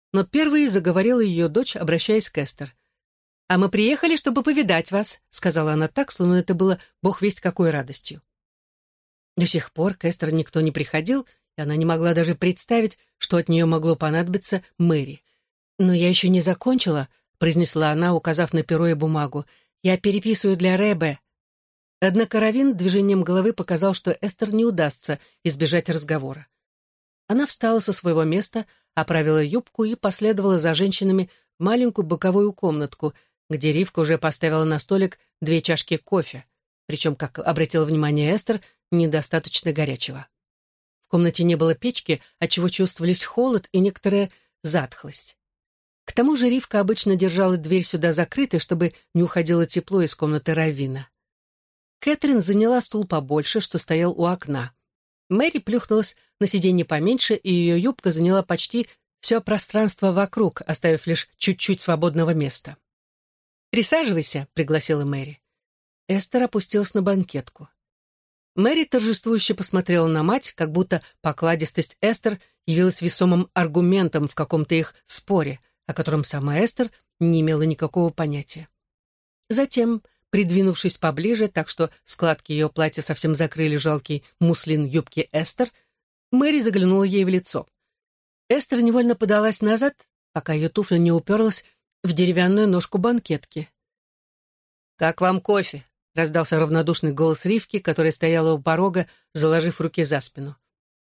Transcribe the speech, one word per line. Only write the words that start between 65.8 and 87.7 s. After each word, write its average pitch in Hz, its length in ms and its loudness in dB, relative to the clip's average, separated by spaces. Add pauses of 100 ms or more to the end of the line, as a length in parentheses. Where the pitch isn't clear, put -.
Эстер 196 360 0
опустилась 208 500 -2
на 202 80 0
банкетку. 180 680 -4 (880)
Мэри 285 300 2
торжествующе 226 680 0
посмотрела 175 540 0
на 160 160 0
мать, 214 300 -2
как 156 180 -4
будто 180 300 0 (180)
покладистость 160 800 -2
Эстер 214 400 -2 (260)
явилась 180 360 2
весомым 175 520 2
аргументом 175 760 2
в - 60 -14
каком-то 156 400 -2
их 160 280 -2
споре, 151 560 -2 (280)
о - 60 -8
котором 151 300 -2
сама 143 400 -2
Эстер 240 260 -2 (300)
не 170 220 4
имела 156 220 0
никакого 160 480 0
понятия. 151 580 -6 (800)
Затем, 233 540 0 (260)
придвинувшись 190 680 0
поближе, 196 520 -2
так 160 180 -4
что 165 220 -4 (160)
складки - 480 -2
ее 151 160 0
платья 156 320 -2
совсем 160 340 -2
закрыли 156 400 -2
жалкий 147 480 -4 (160)
муслин 160 460 0
юбки 156 480 -4
Эстер, 165 360 -2 (640)
Мэри 285 280 2
заглянула 190 440 2
ей 196 220 2
в 180 40 0
лицо. 185 380 -2 (840)